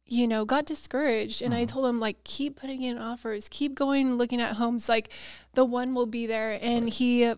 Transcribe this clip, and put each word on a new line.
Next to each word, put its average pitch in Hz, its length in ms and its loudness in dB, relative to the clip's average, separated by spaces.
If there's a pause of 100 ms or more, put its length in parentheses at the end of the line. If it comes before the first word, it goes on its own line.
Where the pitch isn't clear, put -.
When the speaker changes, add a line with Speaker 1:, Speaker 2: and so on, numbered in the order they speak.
Speaker 1:
you 240 220 2
know, 220 160 0
got 277 220 0
discouraged, 247 760 -2
and 240 100 0
I 233 100 0
Speaker 2:
Mm-hmm. 240 120 -2
Speaker 1:
told 262 120 0
him, 240 120 0
like, 220 240 -4
"Keep 285 380 -6
putting 262 220 -8
in 247 160 -4
offers, 226 500 -6
keep 285 260 -4
going, 269 420 2
looking 240 240 0
at 226 120 0
homes, 233 360 0
like, 226 220 2 (440)
the 262 100 8
one 247 300 0
will 247 120 2
be 233 200 -4
there." 220 340 -2
And 233 240 2
Speaker 2:
Right. 226 80 -2
Speaker 1:
he 240 460 4